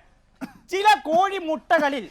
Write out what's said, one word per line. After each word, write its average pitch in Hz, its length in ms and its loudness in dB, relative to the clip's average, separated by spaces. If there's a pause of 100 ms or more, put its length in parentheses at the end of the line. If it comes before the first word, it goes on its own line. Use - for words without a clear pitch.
(720)
ചില 392 160 -2 (180)
കോഴി 381 320 0 (120)
മുട്ടകളിൽ 285 600 -2